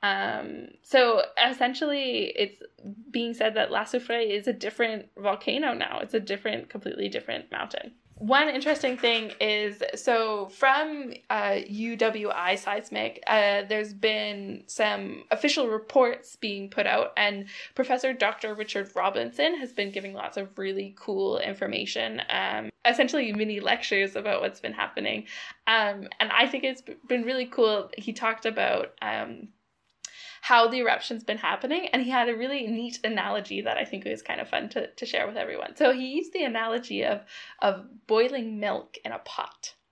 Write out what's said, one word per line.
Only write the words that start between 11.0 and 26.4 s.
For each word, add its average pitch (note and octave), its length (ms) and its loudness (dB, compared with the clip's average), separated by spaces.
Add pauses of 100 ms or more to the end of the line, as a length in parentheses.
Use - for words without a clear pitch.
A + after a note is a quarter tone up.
uh, G3+ 280 2 (100)
U A3+ 280 -4
W G#3+ 380 2
I F3+ 220 2
Seismic, G#3 720 -4
uh, G3+ 400 4
there's G#3+ 260 -2
been G#3 720 -2
some G3+ 640 -2
official C#4+ 380 2
reports A#3 680 2
being G3+ 340 -6
put G3+ 200 0
out, - 280 2
and G3+ 280 2 (320)
Professor C4 360 2
Doctor A3 440 0
Richard G#3 400 -6
Robinson A#3 640 0
has B3 120 -8
been G3+ 200 -4
giving G3 220 -8
lots G3+ 220 -8
of G3 120 -6 (100)
really G3 400 -4
cool G3 400 0
information, G3+ 920 -2
um, - 420 -2 (140)
essentially B3 480 4
mini G#3 280 -2
lectures G3 560 0
about G#3 240 0
what's - 180 -2
been - 140 -6
happening. A2 540 -4 (420)
Um, G3+ 400 2 (100)
and G#3+ 140 2
I A#3 160 6